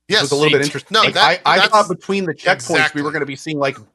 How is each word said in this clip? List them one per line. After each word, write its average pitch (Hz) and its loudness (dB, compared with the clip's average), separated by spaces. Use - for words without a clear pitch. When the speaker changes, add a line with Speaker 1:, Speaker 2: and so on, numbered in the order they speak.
Speaker 1:
Yes. 208 0
Speaker 2:
It 151 0
was 139 -2
a - 0
little 151 2
bit 143 4
Speaker 3:
They 139 -2
Speaker 2:
interesting. 143 -6
Speaker 1:
No, 214 4
Speaker 2:
Like, - 0
Speaker 1:
that, 175 2
Speaker 2:
I, 160 4
I - 4
Speaker 1:
that's 208 2
Speaker 2:
thought 208 4
between 190 -4
the 160 -4
checkpoints, - 0
Speaker 1:
Exactly. 156 -2
Speaker 2:
we - -4
were 151 -6
gonna 147 -4
be 135 -10
seeing, 156 -8
like, 139 -2